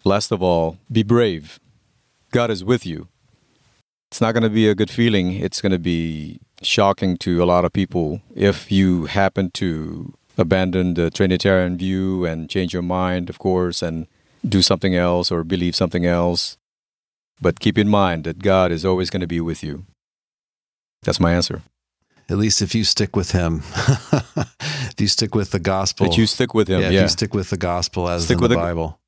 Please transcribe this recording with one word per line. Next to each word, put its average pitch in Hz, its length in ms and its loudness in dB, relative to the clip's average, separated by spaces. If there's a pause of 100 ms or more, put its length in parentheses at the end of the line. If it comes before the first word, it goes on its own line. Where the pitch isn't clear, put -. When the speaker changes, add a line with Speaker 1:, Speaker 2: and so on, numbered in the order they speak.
Speaker 1:
last 101 280 2
of 92 100 -2
all, 85 360 0 (120)
be 113 120 2
brave. 104 580 0 (680)
God 120 200 0
is 92 140 -6
with 120 200 0
you. 85 240 -10 (1000)
It's - 100 -6
not 113 120 2
gonna 113 180 2
be 110 180 4
a 104 60 6
good 98 160 0
feeling. 104 440 2
It's 98 260 -4
gonna 92 180 0
be 82 640 -4 (220)
shocking 98 560 2
to 87 240 0
a 87 40 2
lot 87 180 4
of 87 80 -2
people 87 500 -2 (120)
if - 380 0
you 92 340 2
happen 98 460 0
to 82 600 -6 (220)
abandon 92 580 2
the 82 160 0
Trinitarian 92 680 2
view 92 480 -2
and 82 260 -6
change 92 220 -2
your 90 100 -4
mind, 90 480 -2
of - 80 -14
course, 90 440 -2
and 82 240 -6 (400)
do 98 160 2
something 95 320 2
else 87 360 2
or 82 140 -2
believe 87 320 -2
something 87 280 0
else. 87 520 0 (840)
But 87 200 0
keep - 180 0
in 104 100 4
mind 92 360 2
that 85 180 -8
God 95 300 4
is 80 120 -4
always 92 260 0
gonna 90 160 -4
be 82 140 -4
with 82 220 -6
you. 76 220 -10 (1160)
That's - 180 0
my 85 140 2
answer. - 280 -2 (680)
Speaker 2:
At 98 80 -2
least 107 240 0
if 98 120 -4
you 113 100 0
stick - 300 -2
with 95 180 -2
Him, 82 360 0
<laughs> - 80 -10 (1120)
if - 80 -20
you 104 100 0
stick - 260 -2
with 104 160 0
the 98 80 0
gospel. 95 500 0
Speaker 1:
That 85 80 0
you 110 100 4
stick - 280 -2
with 107 140 4
Him, 92 120 2
Speaker 2:
Yeah, 95 60 0
if 90 80 2
Speaker 1:
yeah. 95 80 6
Speaker 2:
you 85 60 2
stick - 260 -2
with 98 160 -2
the 95 80 -2
gospel 87 500 -2
as 87 160 0
Speaker 1:
Stick 98 120 2
Speaker 2:
in 170 40 2
Speaker 1:
with 101 100 4
Speaker 2:
the 120 60 2
Speaker 1:
the 85 60 0
Speaker 2:
Bible. 82 460 -4